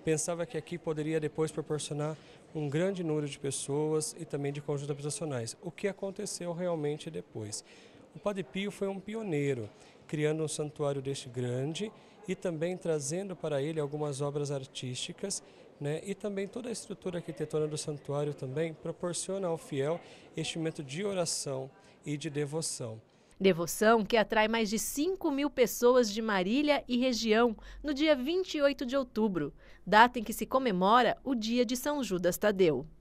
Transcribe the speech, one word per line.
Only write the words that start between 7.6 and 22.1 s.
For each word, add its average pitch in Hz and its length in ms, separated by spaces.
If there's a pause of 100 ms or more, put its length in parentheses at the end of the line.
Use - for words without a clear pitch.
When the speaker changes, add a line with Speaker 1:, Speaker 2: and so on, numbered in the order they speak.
Speaker 1:
O 160 60
Padre 196 240
Pio 196 280
foi 196 180
um 196 100
pioneiro, 143 720 (360)
criando 156 380
um 156 40
santuário 147 540
deste 135 280
grande 127 600 (380)
e 185 80
também 175 400
trazendo 170 640
para 151 240
ele 160 180
algumas 147 400
obras 143 320
artísticas, 135 880 (380)
né, 147 240
e 196 100
também 196 320
toda 220 220
a 233 60
estrutura 180 460
arquitetônica 156 520
do 151 60
santuário 147 560
também 147 400
proporciona 175 760
ao 165 100
fiel 151 400 (380)
este 160 220
momento 160 260
de 143 220
oração 151 680 (340)
e 151 120